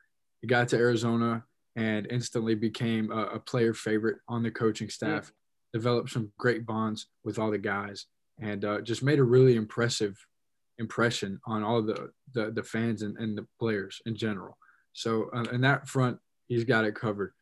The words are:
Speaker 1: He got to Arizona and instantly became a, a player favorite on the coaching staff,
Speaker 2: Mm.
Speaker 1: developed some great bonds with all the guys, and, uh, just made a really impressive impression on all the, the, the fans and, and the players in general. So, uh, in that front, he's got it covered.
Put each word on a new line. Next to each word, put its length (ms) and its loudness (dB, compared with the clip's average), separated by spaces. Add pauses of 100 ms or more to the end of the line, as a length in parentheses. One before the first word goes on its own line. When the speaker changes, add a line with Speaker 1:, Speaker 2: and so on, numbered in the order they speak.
(420)
Speaker 1:
He 60 -8
got 220 4
to 80 4
Arizona 640 2 (320)
and 340 0
instantly 460 0
became 560 0
a, 140 -2
a 140 -6
player 340 2
favorite 460 0 (100)
on 120 -2
the 100 -2
coaching 380 0
staff, 360 -4
Speaker 2:
Mm. 60 -20 (420)
Speaker 1:
developed 380 0
some 260 -4
great 280 -2
bonds 420 -4 (180)
with 140 -4
all 120 0
the 60 0
guys, 480 -6 (340)
and, 240 -6
uh, 160 -2
just 240 -4
made 160 4
a 40 6
really 340 8
impressive 600 0 (600)
impression 680 -2
on 160 -4
all 200 2
the, 300 -4 (220)
the, 180 -2
the 120 -4
fans 380 -2
and, 160 -6
and 200 -4
the 80 -8 (140)
players 460 -2
in 100 -4
general. 420 -6 (360)
So, 420 -2
uh, 160 -2
in 100 0
that 280 2
front, 300 0 (280)
he's 160 0
got 220 4
it 100 0
covered. 460 -4